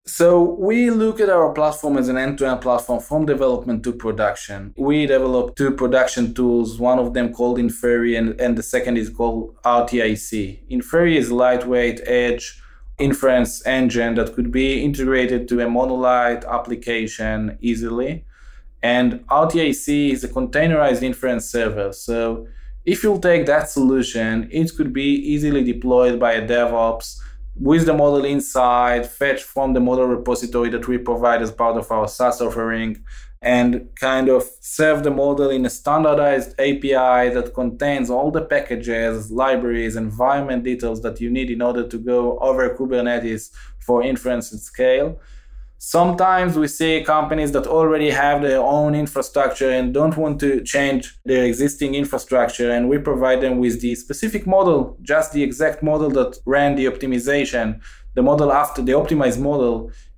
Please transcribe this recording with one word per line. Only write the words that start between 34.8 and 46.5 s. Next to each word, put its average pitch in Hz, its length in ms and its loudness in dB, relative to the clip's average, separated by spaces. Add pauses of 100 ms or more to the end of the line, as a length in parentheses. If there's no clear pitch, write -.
the 143 80 0
model 139 400 2
in 131 140 0
a 120 40 -2
standardized 147 880 2
A 139 200 0
P 135 180 0
I 127 340 4
that 123 240 -2
contains 127 560 -2
all 139 220 0
the 160 100 -2
packages, 113 880 -2
libraries, 120 640 -2
environment 123 680 -2
details 120 400 -4
that 117 180 -6
you 120 80 -4
need 123 220 -4
in 117 100 -6
order 120 260 -2
to 120 120 -8
go 120 400 0
over 127 360 0
Kubernetes 120 760 -4 (340)
for 123 160 2
inference 123 500 -4
at 110 80 -12
scale. 131 600 0 (580)
Sometimes 180 800 2